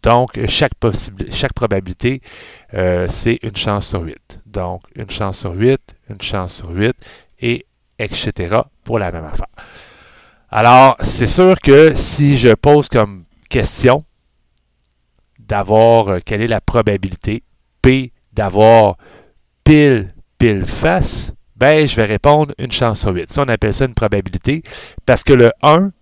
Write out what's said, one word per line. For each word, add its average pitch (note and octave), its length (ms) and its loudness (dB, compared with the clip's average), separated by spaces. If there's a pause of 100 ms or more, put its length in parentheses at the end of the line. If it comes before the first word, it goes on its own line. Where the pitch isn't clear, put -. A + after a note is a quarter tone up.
Donc, A#2+ 460 0
chaque C3 280 -2
possible, G2 540 -6
chaque - 220 -6
probabilité, G2+ 680 -4 (520)
euh, F2+ 360 -2
c'est A#2 340 -4
une G#2 140 -12
chance G2+ 320 -6
sur F#2+ 120 -6
huit. - 440 -18
Donc, F2+ 380 -10 (120)
une - 140 -14
chance G2 300 -10
sur F#2 120 -10
huit, A#2 300 0 (280)
une G2+ 120 -18
chance F#2 340 -8
sur - 140 -16
huit, G2+ 260 -2 (460)
et A#2+ 240 -6 (320)
et A2 100 -8
cetera G#2 640 -6 (160)
pour A2+ 120 -6
la F#2 140 -4
même E2 140 -12
affaire. D2+ 240 -8 (1000)
Alors, B2 520 6
c'est - 260 -4
sûr F3+ 320 2
que C#3+ 360 6
si C#3+ 420 0
je A#2 160 4
pose D3 340 2
comme G2+ 380 -2 (240)
question B2 560 0 (1300)
d'avoir, A2 720 2
euh, F#2 160 -2
quelle G#2+ 200 -6
est A#2 40 -4
la A2 140 -4
probabilité G#2 840 -4 (380)
P C3 320 0 (180)
d'avoir G#2+ 640 4 (680)
pile, C#3+ 480 4 (240)
pile G2+ 280 0
face, - 680 -4 (240)
ben, D3+ 280 2
je C3 120 -4
vais A2+ 80 0
répondre D3 520 0
une B2 140 -10
chance A2+ 300 -2
sur G#2 100 -2
huit. F2 180 -8
Ça, C#3+ 160 -4
on B2+ 40 -6
appelle A2 240 -2
ça - 100 -2
une B2 120 -6
probabilité G#2 680 -4 (420)
parce B2 200 0
que C#3+ 80 4
le A#2+ 180 6 (100)
un E3+ 300 2 (100)